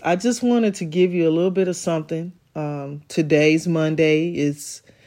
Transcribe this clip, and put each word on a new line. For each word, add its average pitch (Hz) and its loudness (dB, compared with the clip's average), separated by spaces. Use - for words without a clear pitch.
I 170 2
just 233 -2
wanted 240 2
to 185 -6
give 175 2
you 170 2
a 160 2
little 175 2
bit 185 0
of 175 -4
something. 165 -4
Um, 147 -8
today's 156 2
Monday. 160 2
It's 147 -4